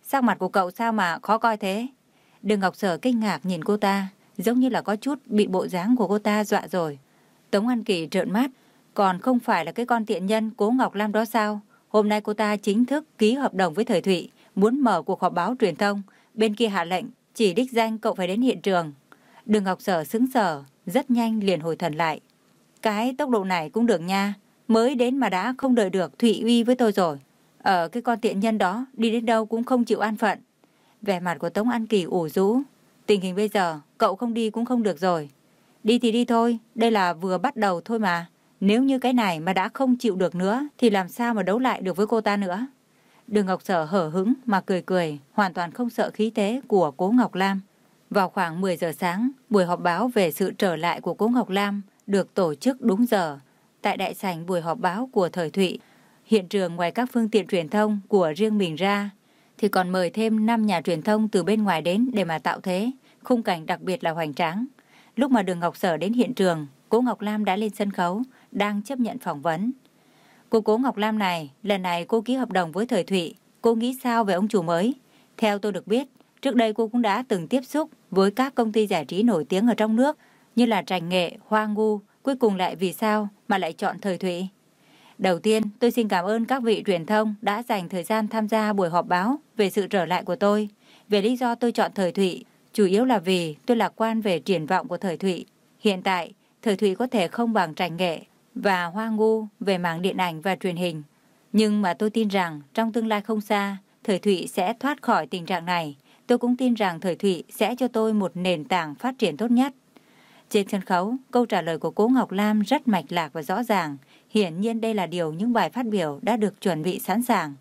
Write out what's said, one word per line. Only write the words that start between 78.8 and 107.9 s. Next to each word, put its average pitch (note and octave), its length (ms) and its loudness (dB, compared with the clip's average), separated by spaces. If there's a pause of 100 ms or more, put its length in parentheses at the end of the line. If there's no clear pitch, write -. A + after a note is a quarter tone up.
giải F3 180 -2
trí F3 180 -2
nổi F#3+ 220 2
tiếng F#3+ 220 2
ở A3+ 80 4
trong A3 220 0
nước, C#4 220 2 (380)
như A#3+ 100 4
là G#3 160 2
Trành E3+ 260 -4
Nghệ, F3+ 280 0 (100)
Hoa G#3+ 200 2
Ngu, G#3+ 340 0 (220)
cuối C4+ 140 -2
cùng A3 200 2
lại F3+ 200 -2
vì E3 160 -2
sao G#3+ 360 0 (200)
mà G3 100 0
lại E3 140 -4
chọn G3+ 260 -4
Thời F#3+ 200 -4
Thụy?" F#3 300 -4 (720)
"Đầu F#3 200 2
tiên, A3 240 2 (160)
tôi A#3+ 120 4
xin A#3 180 0
cảm F#3 160 0
ơn A3 200 0
các B3+ 180 -2
vị A3+ 240 2
truyền F3 200 -2
thông G#3+ 360 2
đã G#3+ 260 -2
dành F#3+ 200 -2
thời F3+ 140 -6
gian A3 260 -2
tham A3 200 -2
gia G#3+ 240 2
buổi G3 160 2
họp E3 180 0
báo G3 340 0 (160)
về G3 140 2
sự G3 160 -2
trở F#3 200 0
lại E3+ 160 0
của F3 140 -4
tôi. G#3 320 2 (400)
Về G3+ 140 2
lý B3 140 0
do A#3+ 180 0
tôi A#3+ 180 -2
chọn G3+ 220 0
Thời F3+ 180 0
Thụy, F#3+ 320 -2 (280)
chủ G#3+ 120 4
yếu G3 200 4
là B3 140 2
vì E3+ 380 0 (100)
tôi A#3+ 100 4
lạc G3+ 200 0
quan A3 240 -2
về G3 180 0
triển D#3 280 -2
vọng F3 220 0
của F3 80 -6
Thời F3 200 -4
Thụy. F3+ 280 -4 (360)
Hiện F#3+ 220 0
tại, F3+ 300 -2 (300)
Thời G#3 140 2
Thụy F#3+ 180 2
có A#3+ 120 -2
thể G3+ 220 0
không A#3 240 -2
bằng F3 220 0
Trành E3+ 220 -4
Nghệ F3 240 -2 (340)
và F#3 300 0
Hoa G#3 240 -6
Ngu A3 380 2 (140)
về F#3 180 0
mảng F3 240 -2
điện F#3 140 -2
ảnh F3 240 -2
và F#3 160 -2
truyền F3 200 -4
hình. E3+ 260 -4 (500)
Nhưng G#3 300 2
mà F3 120 0
tôi G#3+ 160 -2
tin A3 180 0
rằng F3 320 -2 (140)
trong A3+ 180 -2
tương A3+ 140 -2
lai G#3+ 140 0
không G#3+ 200 -4
xa, G3+ 360 -2 (280)
Thời F#3+ 140 0
Thụy F#3+ 280 0
sẽ G#3 340 -2
thoát C#4+ 220 -4
khỏi F3+ 240 2
tình E3+ 200 -8
trạng E3+ 180 -4
này. E3 320 -4 (300)
Tôi A#3+ 120 4
cũng B3 180 2
tin B3 180 2
rằng F#3 260 -2
Thời E3+ 160 -2
Thụy F#3 320 0
sẽ A3 300 0
cho B3+ 100 0
tôi A3 260 0